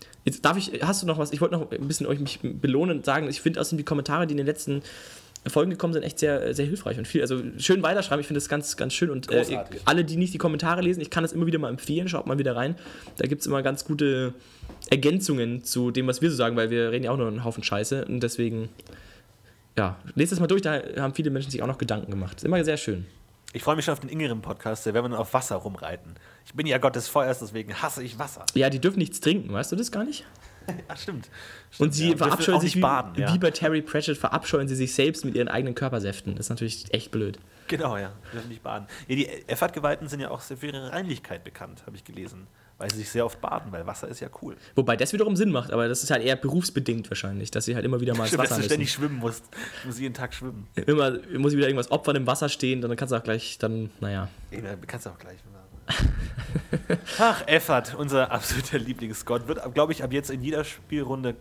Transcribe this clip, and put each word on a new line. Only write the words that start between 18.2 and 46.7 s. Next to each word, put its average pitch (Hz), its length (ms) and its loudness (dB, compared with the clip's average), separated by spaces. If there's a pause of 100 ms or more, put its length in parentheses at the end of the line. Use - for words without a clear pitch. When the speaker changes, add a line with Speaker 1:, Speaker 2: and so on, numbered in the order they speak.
Speaker 1:
deswegen, 113 480 0 (1080)
ja, 95 200 2 (180)
lest 170 180 4
es 175 80 2
mal 170 60 4
durch, 196 160 4
da 151 180 0 (180)
haben 139 160 0
viele 156 160 2
Menschen 135 200 -2
sich 127 120 -4
auch 117 40 0
noch 131 120 -2
Gedanken 104 320 -2
gemacht. 95 280 -4
Ist - 60 -6
immer 175 200 4
sehr 151 120 0
schön. 92 300 -4 (480)
Speaker 2:
Ich 120 80 -6
freue 151 140 4
mich 156 80 0
schon 165 80 2
auf 143 80 -4
den 135 100 -10
Ingrim-Podcast, 113 760 -4
da 107 80 0
werden 120 120 2
wir 120 40 -4
dann 113 80 -4
auf 110 160 -2
Wasser 120 220 2
rumreiten. 90 580 -8 (320)
Ich - 80 -20
bin 151 120 -2
ja 131 120 4
Gott 123 180 4
des 117 120 -4
Feuers, 131 320 2
deswegen 107 340 -8
hasse 143 280 -4
ich 110 160 -10
Wasser. 117 360 -8
Speaker 1:
Ja, 131 160 6
die 139 80 -2
dürfen 190 200 2
nichts - 220 -2
trinken, 147 320 2
weißt 107 200 -4
du 170 40 -2
das 233 160 -4
gar 214 120 -2
nicht? 294 200 -8 (320)
Speaker 2:
<laughs> - 320 -12
Ach, 139 80 -10
stimmt. 151 300 -10 (520)
Speaker 1:
Und 147 140 4
Speaker 2:
Stimmt, - 20 -2
Speaker 1:
sie 156 100 2
Speaker 2:
ja. 170 80 6
Und 147 80 2
dürfen 160 100 6
Speaker 1:
verabscheuen 175 280 6
Speaker 2:
auch 151 40 2
Speaker 1:
sich 180 80 4
Speaker 2:
nicht - 60 2
Speaker 1:
wie, 180 40 4
Speaker 2:
baden, 135 400 2
ja. 101 140 4
Speaker 1:
wie 180 40 6
bei 175 120 4
Terry 156 320 2
Pratchett 151 340 0
verabscheuen 139 520 0
sie 131 80 0
sich 131 180 0
selbst 151 300 2
mit 131 100 -2
ihren 120 140 2
eigenen 127 260 0
Körpersäften. 101 600 -4
Das 104 120 -6
ist - 40 -2
natürlich 117 440 -6
echt - 160 0
blöd. 104 280 -2 (300)
Speaker 2:
Genau, 143 280 0
ja. 98 160 -6 (200)
Dürfen 117 160 -10
nicht 113 140 -14
baden. 107 240 -8 (220)
Ja, 131 80 0
die 139 120 2 (200)
Effat-Geweihten 151 600 -2
sind 143 120 -8
ja 135 100 -6
auch 127 100 -8
sehr - 160 -12
für 135 120 -10
ihre 135 240 -10
Reinlichkeit 151 520 -8
bekannt, - 420 -16
habe 101 100 -16
ich 92 80 -20
gelesen. 92 420 -16 (320)
Weil 104 120 -4
sie 107 80 -4
sich 107 120 -6
sehr 117 140 2
oft - 160 -6
baden, 120 300 -4
weil 85 160 -8
Wasser - 220 -10
ist 123 120 -12
ja - 80 -10 (120)
cool. - 160 -12 (180)
Speaker 1:
Wobei 120 220 4
das - 160 2
wiederum 208 240 4
Sinn 202 160 4
macht, 123 200 0
aber 117 160 4
das 127 140 0
ist - 80 0
halt 120 140 4
eher 131 120 4
berufsbedingt 131 760 0